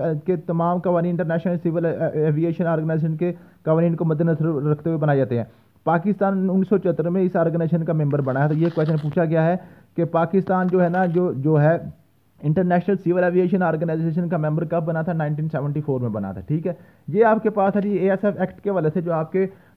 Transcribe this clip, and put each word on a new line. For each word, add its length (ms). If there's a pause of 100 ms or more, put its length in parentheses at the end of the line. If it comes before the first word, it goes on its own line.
(260)
के 100
तमाम 420
कवानीन 320
इंटरनेशनल 460
सिविल, 280
अ, 300
एविएशन 500
ऑर्गेनाइजेशन 520
के 180 (300)
कवानीन 300
को 100
मद्देनजर 680
रखते 200
हुए 80
बनाए 180
जाते 220
हैं। 80 (400)
पाकिस्तान 640
उन्नीस 180
सौ 100
चौहत्तर 300
में 140
इस 140
ऑर्गेनाइजेशन 460
का 100
मेंबर 280
बना 200
है। 80
तो 60
ये 160
question 260
पूछा 280
गया 180
है 180 (360)
कि 80
पाकिस्तान 640
जो 120
है 80
ना, 180
जो, 280
जो 220
है 360 (520)
International 520
Civil 280
Aviation 380
Organization 680
का 100
member 260
कब 160
बना 220
था? 100
नाइनटीन 360
सेवेंटी 320
फ़ोर 200
में 120
बना 200
था, 80
ठीक 260
है। 120 (320)
ये 120
आपके 280
पास 240
है 80
जी 140
एएसएफ़ 460
Act 180
के 100
हवाले 200
से 120
जो 100
आपके 640